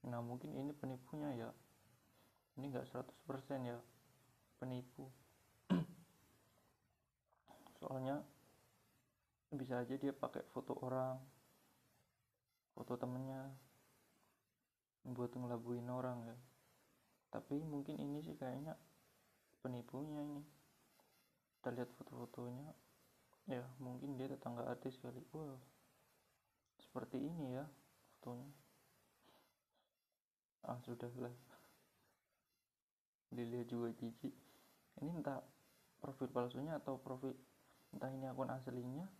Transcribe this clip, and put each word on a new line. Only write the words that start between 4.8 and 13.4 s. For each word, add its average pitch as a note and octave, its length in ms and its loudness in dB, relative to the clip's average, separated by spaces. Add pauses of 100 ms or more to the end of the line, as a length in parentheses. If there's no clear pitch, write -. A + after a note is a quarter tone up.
<clears throat> F#3 80 12 (2000)
Soalnya - 480 2 (1300)
bisa B2+ 320 4
aja B2+ 80 0
dia C#3 160 4
pakai - 400 2
foto B2+ 320 0
orang, C3 400 4 (1500)
foto B2 240 0
temennya C3 560 0 (1500)